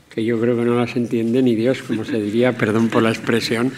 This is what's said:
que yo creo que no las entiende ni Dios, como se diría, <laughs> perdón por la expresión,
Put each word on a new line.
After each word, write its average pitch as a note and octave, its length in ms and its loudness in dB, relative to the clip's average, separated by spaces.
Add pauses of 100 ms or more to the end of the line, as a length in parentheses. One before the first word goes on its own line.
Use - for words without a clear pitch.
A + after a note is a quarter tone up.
que A2+ 160 -6
yo A2+ 160 0
creo A#2+ 160 2
que A#2 80 0
no A#2+ 140 2
las A#2+ 160 -2
entiende A#2 480 0
ni A#2+ 140 4
Dios, B2+ 260 0
como A2 220 -4
se A2 180 -2
diría, A#2 300 2
<laughs> A#2 40 -6
perdón A2+ 320 2
por A2+ 140 2
la A2+ 80 2
expresión, A#2 680 -2